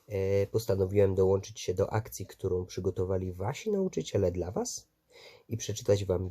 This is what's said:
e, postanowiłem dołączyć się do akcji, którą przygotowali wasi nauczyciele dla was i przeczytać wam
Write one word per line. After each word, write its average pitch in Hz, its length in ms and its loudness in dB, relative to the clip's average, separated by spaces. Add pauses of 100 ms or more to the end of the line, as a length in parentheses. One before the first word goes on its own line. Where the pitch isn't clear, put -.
e, 98 380 2
postanowiłem 98 680 4
dołączyć 95 460 2
się 95 140 -2
do 95 180 0
akcji, 110 340 -4
którą 90 400 -4
przygotowali 92 640 -2
wasi 117 400 -6
nauczyciele 156 600 0
dla 87 180 -4
was - 380 -6 (600)
i 113 80 -6
przeczytać 104 480 0
wam 92 260 -2